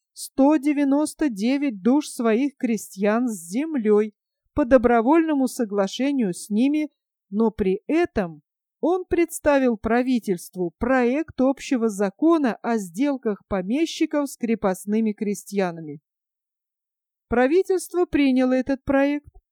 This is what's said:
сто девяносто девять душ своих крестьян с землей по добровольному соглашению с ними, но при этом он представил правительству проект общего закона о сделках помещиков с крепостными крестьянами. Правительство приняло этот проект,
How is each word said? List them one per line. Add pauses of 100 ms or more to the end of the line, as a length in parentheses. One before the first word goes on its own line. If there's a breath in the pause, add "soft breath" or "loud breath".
(140)
сто
девяносто
девять
душ
своих
крестьян
с
землей (380)
по
добровольному
соглашению
с
ними, (400)
но
при
этом (380)
он
представил
правительству
проект
общего
закона
о
сделках
помещиков
с
крепостными
крестьянами. (1300)
Правительство
приняло
этот
проект, (160)